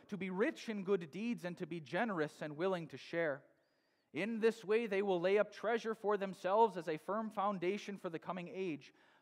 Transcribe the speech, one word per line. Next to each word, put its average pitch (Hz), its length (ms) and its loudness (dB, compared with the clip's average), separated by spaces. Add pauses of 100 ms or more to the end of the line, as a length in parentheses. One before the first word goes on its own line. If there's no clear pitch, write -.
to 202 80 -6
be 185 140 -4
rich 220 360 0
in 208 160 -4
good 175 280 0
deeds, 196 340 -4
and 175 120 -4
to 175 100 -6
be 170 120 -6
generous 160 640 0
and 151 160 -6
willing 175 300 0
to 131 100 -14
share. 156 440 -2 (720)
In 208 280 -2
this 220 240 2
way 220 220 2
they 196 160 2
will 185 180 4
lay 190 160 6
up 202 160 2
treasure 220 420 0
for 202 220 0
themselves 190 580 4
as 170 140 -4
a 156 80 0
firm 214 320 -4
foundation 202 680 -2
for 185 120 -6
the 160 100 -6
coming 175 340 -6
age, 170 380 -4 (300)